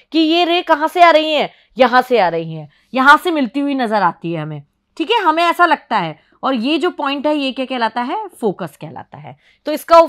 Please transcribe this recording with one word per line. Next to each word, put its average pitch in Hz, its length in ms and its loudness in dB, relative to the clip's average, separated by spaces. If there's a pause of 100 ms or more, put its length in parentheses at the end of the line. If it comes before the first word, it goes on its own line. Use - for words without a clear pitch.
(120)
कि 311 60 0
ये 330 260 2
रे 339 200 0
कहाँ 311 240 0
से 349 140 2
आ 339 80 8
रही 311 220 2
हैं? 240 160 0 (280)
यहाँ 247 260 4
से 247 160 0
आ 185 100 4
रही 165 240 -4
हैं, 156 160 -14 (260)
यहाँ 269 220 6
से 359 140 -2
मिलती 285 300 -2
हुई 285 160 -4
नजर 220 260 0
आती 170 300 -2
है 160 100 -6
हमें, 151 200 -10 (340)
ठीक 320 140 -6
है, 453 100 2
हमें 330 240 0
ऐसा 339 220 2
लगता 262 320 -2
है। 160 220 -6 (220)
और 262 120 -2
ये 262 240 -2
जो 339 120 -2
पॉइंट 285 360 -6
है 302 80 0
ये 277 180 -2
क्या 262 140 -6
कहलाता 240 360 -4
है? 294 140 -6 (140)
फोकस 180 460 -6
कहलाता - 420 -18
है। 143 180 -20 (300)
तो 294 60 -4
इसका 330 360 4